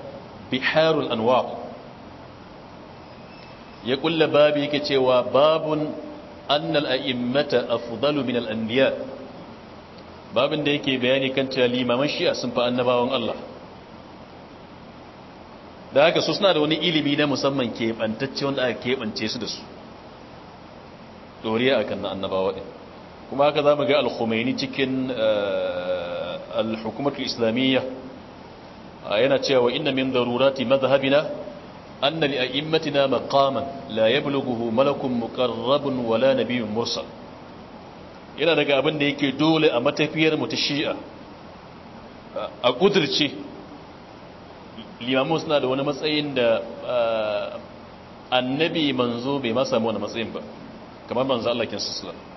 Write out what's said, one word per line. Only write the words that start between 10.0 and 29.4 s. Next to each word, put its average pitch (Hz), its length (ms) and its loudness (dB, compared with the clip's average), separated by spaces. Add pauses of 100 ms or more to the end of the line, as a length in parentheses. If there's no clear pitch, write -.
Babin 147 300 4
da 147 80 2
yake 139 260 0
bayani 131 360 2
kan 135 140 2
cewa 127 200 4
limaman 123 400 2
Shi'a 151 260 0
sun 123 180 -4
fi 123 80 0
annabawan 123 520 2
Allah. 120 240 -2 (2500)
Da 135 100 8
haka 165 160 6
su 156 140 0
suna 190 180 4
da 156 80 2
wani 151 160 2
ilimi 151 400 2
na 147 100 4
musamman 135 460 0
keɓantacce 113 720 -2
wanda 135 240 0
aka 113 140 -2
keɓance 120 460 -2
su 113 100 -4
da 104 100 -6
su. - 140 -10 (1800)
Doriya 117 380 2
akan 98 220 -4
na 101 100 -4
annabawa 95 400 -2
ɗin. 92 120 -10 (680)
Kuma 135 140 2
haka 151 180 2
za 147 140 6
mu 143 100 0
ga 139 180 4
Al-Khumaini 113 540 0
cikin, 131 520 -2
eh, 92 1500 -2
Al-Hukumatul 113 640 -2
Islamiyya, 120 580 2 (1300)
ah, 101 120 0
yana 135 180 4
cewa, 127 340 4